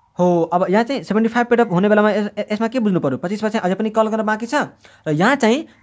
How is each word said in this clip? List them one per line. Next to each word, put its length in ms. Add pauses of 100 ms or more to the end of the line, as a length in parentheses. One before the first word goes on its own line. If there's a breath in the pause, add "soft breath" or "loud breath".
(180)
हो, 340
अब 180
यहाँ 140
चाहिँ 180
सेभेन्टी 260
फाइभ 180
पेड 140
अप 120
हुने 160
बेलामा 220
यस-, 280
यस-, 140
यसमा 160
के 120
बुझ्नु 200
पऱ्यो? 180
पच्चिस 260
पछि 140
अझै 160
पनि 160
कल 180
गर्न 140
बाँकी 240
छ 80
र 560
यहाँ 260
चाहिँ 280 (180 loud breath)